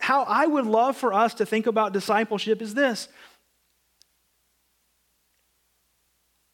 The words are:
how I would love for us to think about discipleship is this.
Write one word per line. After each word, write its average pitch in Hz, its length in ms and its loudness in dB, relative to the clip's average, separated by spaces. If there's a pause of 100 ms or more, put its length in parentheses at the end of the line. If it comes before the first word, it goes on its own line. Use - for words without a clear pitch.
how 269 220 2
I 240 240 2
would 285 200 0
love 233 300 2
for 240 160 -2
us 220 220 2
to 208 120 -2
think 220 200 -2
about 214 260 0
discipleship 214 720 -2
is 208 120 -10
this. 254 340 -2 (3500)